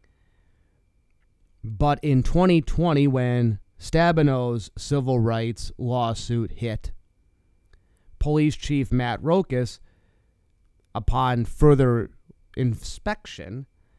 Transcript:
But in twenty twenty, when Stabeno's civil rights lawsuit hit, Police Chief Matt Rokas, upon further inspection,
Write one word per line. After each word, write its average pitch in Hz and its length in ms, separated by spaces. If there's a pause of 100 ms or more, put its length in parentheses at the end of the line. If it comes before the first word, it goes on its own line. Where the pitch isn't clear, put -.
(1700)
But 135 360
in 131 220
twenty 175 380
twenty, 151 460
when 123 520 (240)
Stabeno's 139 920
civil 131 420
rights 113 580
lawsuit 117 760
hit, 113 400 (1200)
Police 151 380
Chief 139 380
Matt 120 280
Rokas, 127 580 (1160)
upon 123 480
further 131 680 (460)
inspection, - 1080 (340)